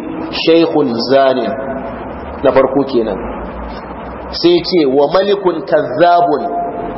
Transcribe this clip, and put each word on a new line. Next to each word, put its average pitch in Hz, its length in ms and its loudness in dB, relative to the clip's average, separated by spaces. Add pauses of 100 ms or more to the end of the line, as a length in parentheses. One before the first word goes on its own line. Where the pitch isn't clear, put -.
(320)
"Shaykhun 160 640 2 (100)
zanin." 127 480 2 (840)
Na 135 160 4
farko 135 320 4
kenan. 110 320 0 (1120)
Sai 175 300 2
ce, 165 280 2
"Wa 143 260 4
malikun 185 500 0
kazzabun." 160 800 2 (560)